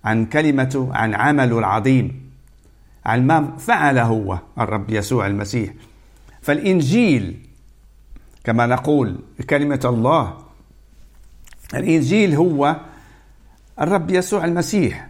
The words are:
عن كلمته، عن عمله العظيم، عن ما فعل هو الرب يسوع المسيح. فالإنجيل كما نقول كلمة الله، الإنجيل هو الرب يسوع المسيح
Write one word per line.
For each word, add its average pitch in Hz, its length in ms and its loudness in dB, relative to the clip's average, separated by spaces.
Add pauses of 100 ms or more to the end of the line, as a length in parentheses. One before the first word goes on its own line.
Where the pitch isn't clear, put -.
عن 113 220 0
كلمته، 135 680 0
عن 110 200 0
عمله 127 440 2
العظيم، 110 720 0 (760)
عن 123 200 2
ما 151 320 0
فعل 151 400 2
هو 107 400 -2 (200)
الرب 107 320 -4
يسوع 104 360 -2
المسيح. 101 460 -4 (720)
فالإنجيل 151 1040 0 (1000)
كما 120 220 2
نقول 123 520 0 (320)
كلمة 143 340 0
الله، 123 540 0 (1400)
الإنجيل 165 600 2
هو 151 420 2 (1040)
الرب 180 300 0
يسوع 185 340 0
المسيح 170 640 -2